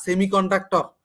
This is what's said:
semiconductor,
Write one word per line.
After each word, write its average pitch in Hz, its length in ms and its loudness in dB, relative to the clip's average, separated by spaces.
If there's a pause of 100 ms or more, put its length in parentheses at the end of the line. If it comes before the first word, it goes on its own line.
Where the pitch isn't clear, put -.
semiconductor, 190 800 0 (220)